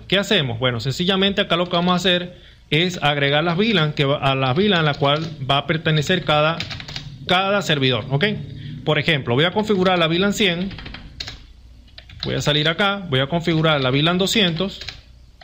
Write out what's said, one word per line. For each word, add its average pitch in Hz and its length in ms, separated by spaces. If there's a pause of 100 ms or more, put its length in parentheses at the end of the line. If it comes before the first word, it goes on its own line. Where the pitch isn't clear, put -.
¿Qué 185 120
hacemos? 147 400
Bueno, 123 200
sencillamente 190 640
acá 190 140
lo 175 140
que 175 60
vamos 175 180
a - 20
hacer 175 420 (320)
es 175 320
agregar 147 420
las 170 140
vilan, 185 360
que 143 120
va, 139 120
a 135 180
las 131 200
vilan 190 260
a - 20
la 147 100
cual 147 320 (240)
va 139 80
a 143 80
pertenecer 160 580
cada, 151 340 (680)
cada 196 360
servidor, 131 480
¿ok? 143 140 (600)
Por 151 140
ejemplo, 131 340
voy 147 120
a 180 60
configurar 190 460
la 165 100
vilan 185 260
cien. 185 360 (1600)
Voy 131 100
a 135 60
salir 151 260
acá, 196 420
voy 131 120
a 139 60
configurar 160 540
la 127 100
vilan 156 260
doscientos, 185 640 (640)